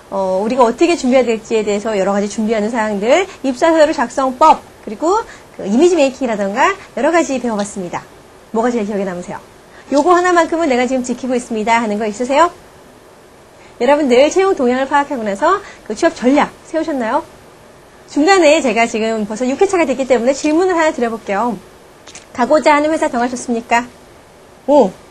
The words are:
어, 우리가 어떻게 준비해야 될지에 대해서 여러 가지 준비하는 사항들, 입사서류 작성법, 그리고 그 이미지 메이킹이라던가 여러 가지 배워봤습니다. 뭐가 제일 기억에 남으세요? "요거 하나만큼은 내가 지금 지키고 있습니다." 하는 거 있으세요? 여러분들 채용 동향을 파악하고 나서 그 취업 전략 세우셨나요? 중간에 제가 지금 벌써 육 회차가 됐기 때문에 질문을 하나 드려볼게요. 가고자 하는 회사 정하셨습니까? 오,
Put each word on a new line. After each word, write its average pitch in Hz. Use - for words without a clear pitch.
어, 190
우리가 240
어떻게 320
준비해야 254
될지에 220
대해서 208
여러 190
가지 202
준비하는 214
사항들, 226
입사서류 311
작성법, 262
그리고 302
그 -
이미지 277
메이킹이라던가 262
여러 277
가지 302
배워봤습니다. 202
뭐가 226
제일 226
기억에 202
남으세요? 180
"요거 294
하나만큼은 339
내가 247
지금 254
지키고 247
있습니다." 226
하는 208
거 226
있으세요? 262
여러분들 277
채용 381
동향을 254
파악하고 285
나서 294
그 214
취업 330
전략 247
세우셨나요? 302
중간에 320
제가 233
지금 220
벌써 220
육 269
회차가 381
됐기 262
때문에 247
질문을 330
하나 320
드려볼게요. 226
가고자 285
하는 302
회사 311
정하셨습니까? 240
오, 262